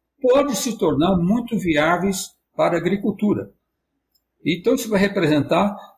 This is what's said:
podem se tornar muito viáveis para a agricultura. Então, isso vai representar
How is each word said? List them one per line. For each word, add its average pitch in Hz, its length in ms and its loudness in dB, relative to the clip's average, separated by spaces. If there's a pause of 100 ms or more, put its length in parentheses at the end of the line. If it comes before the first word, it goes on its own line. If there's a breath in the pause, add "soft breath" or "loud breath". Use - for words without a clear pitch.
(200)
podem 269 340 2
se 220 220 -4
tornar 170 400 2
muito 214 420 0
viáveis 175 720 0 (220)
para 165 220 2
a 160 40 -2
agricultura. 190 680 -2 (920)
Então, 185 300 0
isso 240 160 -4
vai 196 100 2
representar 190 760 0 (240 loud breath)